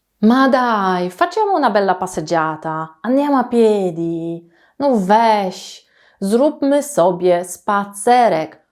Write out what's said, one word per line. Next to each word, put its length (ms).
"Ma 280
dai, 640
facciamo 420
una 180
bella 240
passeggiata, 920
andiamo 360
a 60
piedi. 1040
No 160
weź, 920
zróbmy 640
sobie 640
spacerek, 1300